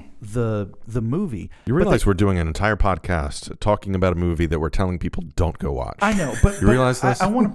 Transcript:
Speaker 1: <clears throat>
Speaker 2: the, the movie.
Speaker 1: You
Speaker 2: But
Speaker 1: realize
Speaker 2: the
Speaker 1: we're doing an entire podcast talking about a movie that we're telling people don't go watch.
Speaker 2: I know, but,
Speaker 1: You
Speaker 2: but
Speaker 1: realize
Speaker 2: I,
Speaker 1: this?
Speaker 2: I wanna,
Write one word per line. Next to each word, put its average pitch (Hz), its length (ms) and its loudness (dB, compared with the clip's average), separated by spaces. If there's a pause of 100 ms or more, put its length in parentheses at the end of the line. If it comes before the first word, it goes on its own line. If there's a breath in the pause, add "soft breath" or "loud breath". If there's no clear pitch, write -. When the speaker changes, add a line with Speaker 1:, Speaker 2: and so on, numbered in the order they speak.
Speaker 1:
<clears throat> - 120 -18
Speaker 2:
the, 107 500 -4 (160)
the 117 140 -2
movie. 117 500 -4 (140 soft breath)
Speaker 1:
You 113 80 0
Speaker 2:
But 156 60 4
Speaker 1:
realize 151 240 4
Speaker 2:
the - 80 4
Speaker 1:
we're - 20 2
doing 95 260 2
an 82 80 0
entire 101 300 0
podcast 85 840 -2
talking 101 360 0
about 92 180 2
a - 20 -2
movie 85 300 0
that 78 160 0
we're 78 80 -2
telling 92 280 0
people 85 280 -6 (100)
don't 82 240 0
go 71 140 -4
watch. 64 280 -6
Speaker 2:
I 208 120 2
know, 151 280 -2
but, - 200 6
Speaker 1:
You 98 60 4
Speaker 2:
but 110 40 8
Speaker 1:
realize 127 320 2
Speaker 2:
I, 131 60 2
Speaker 1:
this? 127 120 -2
Speaker 2:
I 185 60 2
wanna, 220 260 0